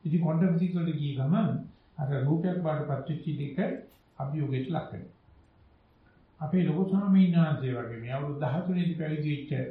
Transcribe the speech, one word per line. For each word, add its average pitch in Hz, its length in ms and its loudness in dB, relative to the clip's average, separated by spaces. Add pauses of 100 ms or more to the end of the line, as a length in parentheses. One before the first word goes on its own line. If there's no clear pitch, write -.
ඉතින් 165 200 2
ක්වොන්ටම් 165 300 2
ෆිසික්ස් 175 220 0
වලට 151 240 -2
ගිය 139 180 -2
ගමන් 165 300 2 (520)
අර 139 80 -2 (180)
රූපයක් 175 380 2
බවට 151 260 -2
පත් - 180 -4
වෙච්ච - 180 -6 (140)
දෙක 143 180 -6 (640)
අභියෝගයට 139 520 -2
ලක් - 180 -6
වෙනවා. - 220 -14 (1300)
අපේ 170 260 2
ලොකු 156 240 2
ස්වාමීන් 190 460 6
වහන්සේ 131 400 2
වගේ 113 260 -8
මේ 123 140 -8
අවුරුදු 143 260 -4
දහතුනේ 175 460 0
දී 156 120 -2
පැවිදි 151 340 -2
වෙච්ච - 180 -6 (180)